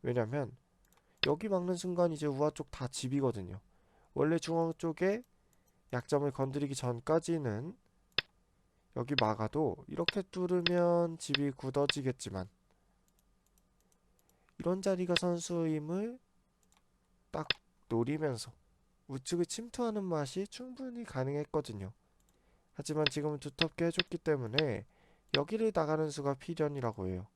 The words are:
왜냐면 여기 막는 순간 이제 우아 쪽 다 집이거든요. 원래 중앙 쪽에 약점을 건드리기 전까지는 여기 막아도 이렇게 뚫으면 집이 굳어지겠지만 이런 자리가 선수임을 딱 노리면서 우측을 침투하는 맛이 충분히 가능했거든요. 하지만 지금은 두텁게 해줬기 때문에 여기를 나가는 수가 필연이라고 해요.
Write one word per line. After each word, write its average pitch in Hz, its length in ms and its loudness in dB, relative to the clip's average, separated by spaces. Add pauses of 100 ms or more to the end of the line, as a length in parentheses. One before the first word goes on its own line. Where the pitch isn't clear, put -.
왜냐면 120 540 0 (720)
여기 170 220 0
막는 180 260 0
순간 175 360 2
이제 151 160 -2
우아 147 240 2
쪽 - 200 -10
다 127 160 -6
집이거든요. 117 720 -2 (540)
원래 156 260 4
중앙 165 380 0
쪽에 190 460 0 (680)
약점을 143 380 4
건드리기 139 440 0
전까지는 139 1000 0 (1200)
여기 123 240 -2
막아도 110 580 2 (100)
이렇게 170 340 -2
뚫으면 175 960 2
집이 143 340 -2
굳어지겠지만 131 960 -2 (2000)
이런 185 220 0
자리가 180 380 2
선수임을 170 1000 -2 (1120)
딱 160 160 -4 (400)
노리면서 123 640 0 (560)
우측을 151 380 -2
침투하는 226 580 -4
맛이 170 440 -2
충분히 247 560 -10
가능했거든요. 135 880 -2 (840)
하지만 151 360 0
지금은 151 300 -2
두텁게 156 460 -2
해줬기 - 340 -2
때문에 127 680 0 (500)
여기를 214 380 2
나가는 156 360 2
수가 139 260 -2
필연이라고 139 720 -2
해요. 92 280 -4